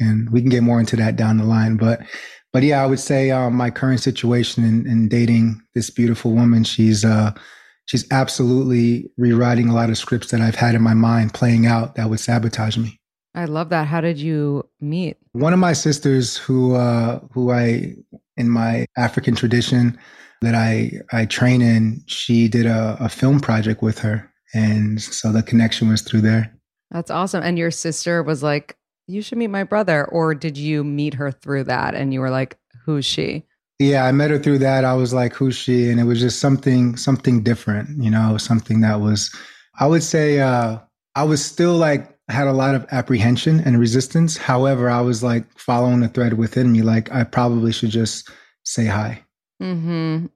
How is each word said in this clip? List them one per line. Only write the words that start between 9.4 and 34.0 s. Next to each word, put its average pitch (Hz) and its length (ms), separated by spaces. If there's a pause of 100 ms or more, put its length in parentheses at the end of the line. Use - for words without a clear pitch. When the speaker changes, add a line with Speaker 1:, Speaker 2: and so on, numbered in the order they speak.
Speaker 1:
a 117 60
lot 117 160
of 110 80
scripts - 320
that 113 100
I've 113 140
had 120 200
in 113 80
my 113 120
mind 113 400
playing 117 320
out 117 300
that 113 120
would 110 120
sabotage 113 580
me. 113 200 (360)
Speaker 2:
I 175 100
love 160 240
that. 160 180
How 165 140
did 165 160
you 147 500 (140)
meet? 156 380 (140)
Speaker 1:
One 147 200
of 185 60
my 175 160
sisters 135 640
who, 127 360
uh, 120 460 (140)
who 123 160
I, 120 440 (440)
in 120 100
my 117 380 (100)
African 123 380
tradition 120 640 (420)
that 117 140
I, 113 380 (200)
I 113 140
train 123 340
in, 113 460
she 117 420
did 117 160
a, 113 340
a 113 120
film 139 300
project 110 420
with 110 160
her. 107 340 (220)
And 107 480
so - 300
the 110 100
connection 113 480
was 107 100
through 110 220
there. 110 280 (400)
Speaker 2:
That's 170 200
awesome. 185 320
And 175 160
your 165 120
sister 165 520
was 143 200
like, 147 340 (300)
"You 196 140
should 226 160
meet 233 120
my 196 160
brother." 180 420
Or 160 280
did 143 220
you 151 280
meet 147 300
her 139 180
through 139 320
that 131 320
and 135 180
you 131 60
were 131 100
like, 131 260 (280)
"Who's 147 200
she?" - 400 (360)
Speaker 1:
Yeah, 139 260